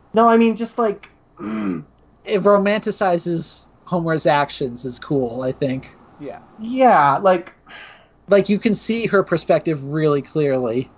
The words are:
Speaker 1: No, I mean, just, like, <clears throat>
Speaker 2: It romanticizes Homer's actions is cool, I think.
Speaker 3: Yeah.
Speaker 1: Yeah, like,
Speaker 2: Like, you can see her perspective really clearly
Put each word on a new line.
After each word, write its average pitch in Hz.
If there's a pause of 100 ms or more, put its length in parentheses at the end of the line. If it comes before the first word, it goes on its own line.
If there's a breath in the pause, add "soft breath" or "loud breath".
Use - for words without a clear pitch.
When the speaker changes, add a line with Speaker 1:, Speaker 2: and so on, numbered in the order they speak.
(140)
Speaker 1:
No, 233
I 226
mean, 226
just, 226
like, 226 (300)
<clears throat> -
Speaker 2:
It 208
romanticizes 196 (160)
Homer's 165
actions 143
is 127
cool, 127
I 131
think. 131 (240)
Speaker 3:
Yeah. 120 (200)
Speaker 1:
Yeah, 220
like, 185 (760 loud breath)
Speaker 2:
Like, 196
you 202
can 214
see 226
her 196
perspective 151
really 151
clearly 127